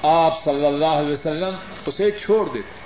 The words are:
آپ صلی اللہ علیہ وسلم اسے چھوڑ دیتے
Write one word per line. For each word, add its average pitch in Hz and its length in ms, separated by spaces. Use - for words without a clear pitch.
آپ 160 400
صلی 147 220
اللہ 147 200
علیہ 151 280
وسلم 160 420
اسے 196 260
چھوڑ 208 380
دیتے - 360